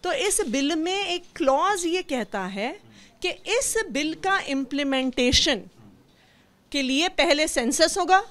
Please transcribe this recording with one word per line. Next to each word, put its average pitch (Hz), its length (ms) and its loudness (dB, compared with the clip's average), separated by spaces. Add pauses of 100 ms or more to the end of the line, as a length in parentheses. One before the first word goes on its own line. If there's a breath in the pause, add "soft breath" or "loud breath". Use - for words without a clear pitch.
तो 359 80 -2
इस 381 360 0
बिल 277 280 0
में 370 300 -2
एक 349 180 -4 (120)
क्लॉज 349 500 2
ये 349 160 0
कहता 220 400 -4
है 202 380 -6 (420 loud breath)
कि 359 80 -2
इस - 600 -2
बिल 302 220 -2
का 381 260 0
इम्प्लीमेंटेशन 269 1200 0 (1080 soft breath)
के 285 100 0
लिए 269 260 2
पहले 302 400 2
सेंसस 285 500 2
होगा 370 340 4